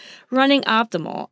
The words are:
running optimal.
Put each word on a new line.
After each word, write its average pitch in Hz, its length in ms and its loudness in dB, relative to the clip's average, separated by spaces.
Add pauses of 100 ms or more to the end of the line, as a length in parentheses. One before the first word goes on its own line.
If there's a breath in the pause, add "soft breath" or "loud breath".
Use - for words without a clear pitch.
(320 loud breath)
running 269 300 2
optimal. 220 720 -4